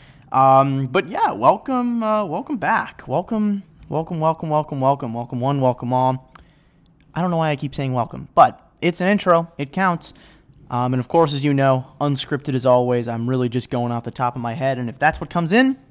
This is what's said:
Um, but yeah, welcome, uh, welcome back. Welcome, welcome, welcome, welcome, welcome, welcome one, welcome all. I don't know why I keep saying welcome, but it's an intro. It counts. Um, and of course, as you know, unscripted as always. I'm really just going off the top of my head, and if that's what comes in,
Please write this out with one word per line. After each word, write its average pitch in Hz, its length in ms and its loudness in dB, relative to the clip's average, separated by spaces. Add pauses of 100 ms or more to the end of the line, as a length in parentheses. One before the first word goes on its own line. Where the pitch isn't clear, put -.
(320)
Um, 135 540 4
but 170 220 0
yeah, - 240 0
welcome, 233 680 0
uh, 214 220 0
welcome 196 320 -6
back. 214 500 -4
Welcome, 202 560 -2 (280)
welcome, 160 300 -6
welcome, 160 280 -2
welcome, 151 320 -2
welcome, 131 320 0
welcome 120 280 -6
one, 139 200 0
welcome 127 320 0
all. 127 400 0 (840)
I 156 60 -4
don't 180 100 0
know 170 60 0
why 160 140 0
I 147 60 -2
keep 139 180 -6
saying 135 180 -4
welcome, 127 420 -4
but - 360 4 (100)
it's 170 220 0
an 180 60 2
intro. 175 500 2
It 139 140 -8
counts. 185 420 -2 (560)
Um, 127 240 -2
and 127 60 0
of 120 80 -6
course, 165 260 4
as 139 100 -2
you 147 80 2
know, 135 360 2 (120)
unscripted 143 540 -2
as 127 100 -2
always. 123 420 4
I'm 117 220 -6
really 127 220 0
just 120 200 -4
going 120 220 -4
off 117 120 -6
the 120 60 -10
top 120 240 -4
of 131 60 -10
my 117 140 -6
head, 135 240 -2
and 123 100 -6
if 113 100 -12
that's 156 220 0
what - 80 -10
comes 170 240 -4
in, 262 240 4 (140)